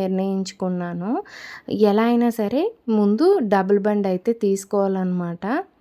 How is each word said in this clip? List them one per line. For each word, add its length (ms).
నిర్ణయించుకున్నాను. 1120
ఎలా 200
అయినా 200
సరే 220
ముందు 280
డబుల్ 240
బండ 260
అయితే 180
తీసుకోవాలన్నమాట. 1120